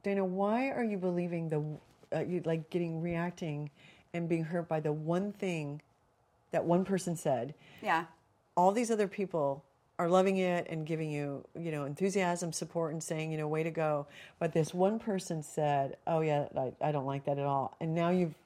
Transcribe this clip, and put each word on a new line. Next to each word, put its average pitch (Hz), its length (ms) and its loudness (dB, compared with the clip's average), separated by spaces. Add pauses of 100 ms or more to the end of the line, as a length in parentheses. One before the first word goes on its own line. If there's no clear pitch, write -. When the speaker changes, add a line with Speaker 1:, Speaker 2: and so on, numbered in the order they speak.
Speaker 1:
"Dana, 196 220 0
why 208 460 2
are 247 140 -2
you 208 120 0
believing 175 540 -2
the, 151 680 -4
uh, 160 40 0
you, 175 240 -2
like, 165 260 -2
getting, 165 320 -2
reacting 170 680 -4 (440)
and 170 140 -2
being 165 160 0
hurt 170 240 -2
by 156 120 0
the 151 120 0
one 170 400 0
thing 156 480 -4 (720)
that 165 120 2
one 175 200 4
person 180 320 -2
said? 131 380 0 (280)
Speaker 2:
Yeah. 170 240 0 (500)
Speaker 1:
All 185 160 8
these 226 180 0
other 208 180 2
people 156 560 -2 (340)
are 175 100 2
loving 190 280 6
it 180 340 2
and 156 160 -6
giving 156 240 -2
you, 143 340 -4 (140)
you 165 140 -6
know, 147 120 -4
enthusiasm, 175 680 0
support, 165 400 -4
and 160 100 -6
saying, 160 300 -4
you 156 40 -2
know, 151 120 -2
'Way 156 160 0
to 165 80 -2
go.' 151 340 0 (320)
But 170 140 -2
this 160 200 2
one 196 280 2
person 180 420 -4
said, 143 540 0 (100)
'Oh 165 140 2
yeah, 147 260 2 (100)
I, 131 240 0
I 156 120 2
don't 135 140 -2
like 139 180 -4
that 143 140 0
at 139 60 0
all.'" 139 360 0
And 160 160 -2
now 170 140 4
you've, 175 360 2